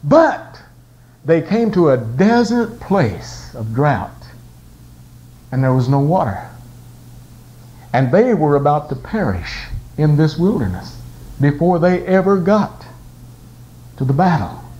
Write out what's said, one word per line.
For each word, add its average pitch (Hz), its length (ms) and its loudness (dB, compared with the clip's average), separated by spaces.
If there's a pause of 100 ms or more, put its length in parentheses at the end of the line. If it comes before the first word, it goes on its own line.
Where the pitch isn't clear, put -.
But 294 560 2 (640)
they 160 160 4
came 214 320 0
to 170 180 4
a 127 60 4
desert 214 840 0
place - 720 -4
of 113 200 -8
drought, 135 540 -2 (1200)
and 131 140 -2
there 131 100 2
was 127 140 0
no 139 100 2
water. 143 400 0 (1500)
And 127 200 2
they 226 220 4
were 151 200 2
about 147 360 0
to 139 60 -6
perish 110 720 -6 (300)
in 151 200 2
this 156 220 2
wilderness 107 580 -2 (440)
before 151 380 2
they 180 280 2
ever 190 300 2
got 202 480 0 (1120)
to - 80 -4
the 127 80 0
battle. 151 500 0 (180)